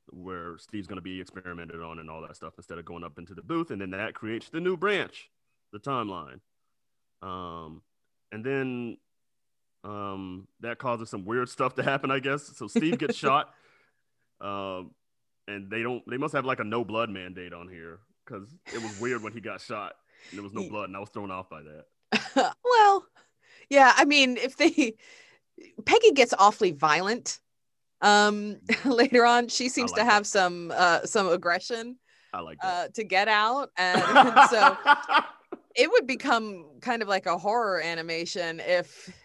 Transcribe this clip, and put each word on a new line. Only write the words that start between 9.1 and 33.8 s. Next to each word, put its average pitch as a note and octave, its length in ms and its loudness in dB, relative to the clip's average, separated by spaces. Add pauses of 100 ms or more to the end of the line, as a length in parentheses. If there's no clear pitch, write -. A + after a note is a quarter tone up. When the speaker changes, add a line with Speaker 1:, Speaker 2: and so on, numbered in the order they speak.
Speaker 1:
um, G2 640 -12 (120)
that A#2 180 -10
causes A#2 320 -6
some G2 160 -12
weird B2 240 -4
stuff B2+ 260 -4
to B2+ 80 -4
happen, C#3 280 -2
I C3+ 80 0
guess. C#3 360 -6
So G#2+ 120 -12
Steve E3+ 320 -2
gets C3+ 160 -4
Speaker 2:
<laughs> - 20 -12
Speaker 1:
shot. D3 340 0 (920)
Um, G2 500 -8 (560)
and G2 240 -12
they A2+ 100 -4
don't, A#2+ 260 -6
they A#2+ 100 -8
must C#3 180 -6
have, C3 100 -4
like, C3 140 -4
a A#2+ 40 -6
no A2+ 200 -4
blood A2 260 -4
mandate F2+ 440 -14
on F2 140 -16
here E2+ 320 -18 (280)
'cause G#2 200 -14 (260)
it A#2 80 -10
was G#2 180 -12
weird A#2+ 240 -4
when G#2+ 100 -12
he A#2 60 -14
got G2 220 -12
shot G#2 320 -10 (380)
and F#2+ 80 -16
there G2+ 40 -12
was G2 100 -14
no A2 80 -8
Speaker 2:
Ye- - 80 -12
Speaker 1:
blood, G#2 200 -8
and F#2+ 80 -14
I - 20 -10
was G#2 100 -12
thrown G2+ 200 -12
off F#2 200 -10
by D#2 120 -18
that. - 960 -4
Speaker 2:
<laughs> - 60 -14
Well, G#4 420 6 (640)
yeah, C4+ 260 10
I C4+ 100 6
mean, C4+ 320 4
if A#3+ 200 -6
they, D4 380 2 (880)
Peggy A4 260 8
gets C4 280 4
awfully G3+ 320 4
violent, D#3+ 680 0 (640)
um, G#3 560 4 (140)
<laughs> - 140 -2
later A#3+ 400 4
on. A#3+ 220 4
She B3 220 -4
seems A#3+ 220 -2
Speaker 1:
I - 60 -8
like A3+ 80 2
Speaker 2:
to A#3+ 60 4
have G#3 120 4
Speaker 1:
that. G#3 60 -10
Speaker 2:
some, F3 460 0
uh, E3+ 300 4
some G3 240 0
aggression, F#3+ 680 -4 (360)
Speaker 1:
I F#2 80 -8
like - 200 -14
that. F#3 60 -4
Speaker 2:
uh, F3 280 -4
to A3+ 80 -6
get F#3+ 240 2
out. A3 500 2
And F3+ 240 2